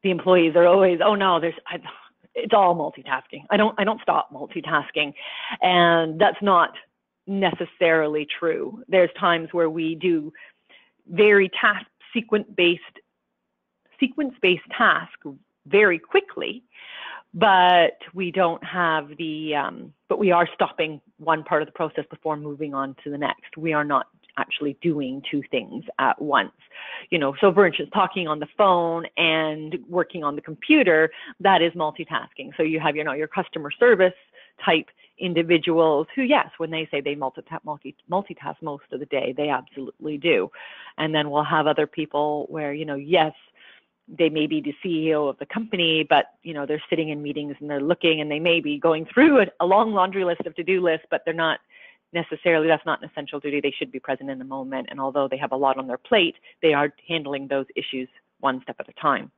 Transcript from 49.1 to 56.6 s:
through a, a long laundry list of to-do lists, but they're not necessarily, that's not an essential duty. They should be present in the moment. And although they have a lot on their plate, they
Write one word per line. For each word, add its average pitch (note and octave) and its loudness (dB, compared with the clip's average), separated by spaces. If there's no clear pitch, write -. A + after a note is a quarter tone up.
through C#4 6
a, F#3+ 4
a F3 0
long G#3+ 4
laundry F#3+ 0
list E3+ -2
of D#3+ -12
to-do F3+ -2
lists, D#3+ 0
but D3+ -2
they're E3 -4
not D#3+ -2
necessarily, D#3+ 0
that's D#3+ 2
not D#3 -2
an D#3 -16
essential D3 -12
duty. C#3+ -4
They C#3 -2
should C3 -10
be C3 -10
present C3+ -8
in C3 -10
the B2+ -12
moment. C3+ -10
And C#3 -14
although C3+ -2
they C3 -4
have C#3+ -4
a C3 -4
lot C3+ 2
on C3 -8
their B2 -8
plate, G3 2
they D#3+ 4